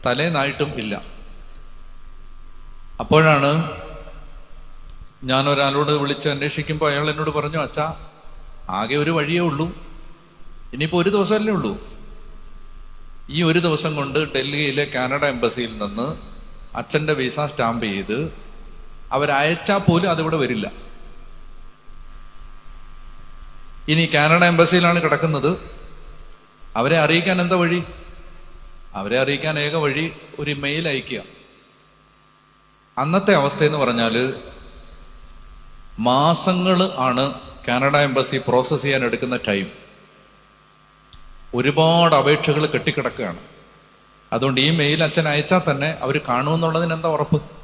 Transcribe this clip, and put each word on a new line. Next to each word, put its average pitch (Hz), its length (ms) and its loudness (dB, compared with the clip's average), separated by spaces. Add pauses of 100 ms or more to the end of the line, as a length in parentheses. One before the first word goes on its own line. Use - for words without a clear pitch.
തലേന്നായിട്ടും 143 720 0
ഇല്ല. 104 240 -4 (2000)
അപ്പോഴാണ് 151 720 6 (1500)
ഞാൻ 131 240 4
ഒരാളോട് 143 440 4
വിളിച്ച് 143 360 0
അന്വേഷിക്കുമ്പോ 147 600 0
അയാൾ 147 220 0
എന്നോട് 151 200 -2
പറഞ്ഞു, 147 280 -2
"അച്ഛാ, 151 520 -4 (600)
ആകെ 110 240 -2
ഒരു 147 160 2
വഴിയേ 160 300 2
ഉള്ളൂ, 165 380 0 (920)
ഇനിയിപ്പോ 160 300 0
ഒരു 190 80 4
ദിവസമല്ലേ 208 420 2
ഉള്ളൂ. 131 500 -4 (1300)
ഈ 170 120 0
ഒരു 165 160 6
ദിവസം 160 380 0
കൊണ്ട് 139 220 0
ഡൽഹിയിലെ 143 680 0
കാനഡ 139 400 0
എംബസിയിൽ 120 540 0
നിന്ന് 107 380 -4 (600)
അച്ഛൻ്റെ 151 360 0
വിസ 131 280 -2
സ്റ്റാമ്പ് 120 460 -2
ചെയ്ത് 104 480 -4 (800)
അവരയച്ചാ 147 640 2
പോലും 180 340 2
അതിവിടെ 160 260 0
വരില്ല. 117 360 -2 (3250)
ഇനി 156 260 6
കാനഡ 156 300 8
എംബസിയിലാണ് 175 580 6
കിടക്കുന്നത്, 151 540 2 (1200)
അവരെ 139 220 4
അറിയിക്കാൻ 170 420 4
എന്താ 180 160 2
വഴി? 175 260 2 (1120)
അവരെ 101 240 0
അറിയിക്കാൻ 147 400 0
ഏക 147 180 0
വഴി 156 360 0 (260)
ഒരു 147 120 -4
മെയിൽ 143 380 -2
അയക്കുക." 127 340 -4 (1800)
അന്നത്തെ 190 360 4
അവസ്ഥയെന്ന് 147 440 4
പറഞ്ഞാല് 120 540 2 (1700)
മാസങ്ങൾ 175 1000 4
ആണ് 131 380 2 (340)
കാനഡ 135 280 4
എംബസി 135 400 2
പ്രോസസ് 127 460 2
ചെയ്യാൻ 135 220 2
എടുക്കുന്ന 120 340 -2 (100)
ടൈം. 98 220 0 (1800)
ഒരുപാട് 160 600 6
അപേക്ഷകൾ 147 520 4
കെട്ടിക്കിടക്കുകയാണ്. 120 720 -4 (960)
അതുകൊണ്ട് 131 280 2
ഈ 143 100 6
മെയിൽ 156 340 2
അച്ഛൻ 156 240 2
അയച്ചാൽ 151 320 2 (100)
തന്നെ 147 320 -2
അവര് 139 260 0
കാണുമെന്നുള്ളതിന് 160 640 0
എന്താ 165 160 -2
ഉറപ്പ്? 151 340 2 (220)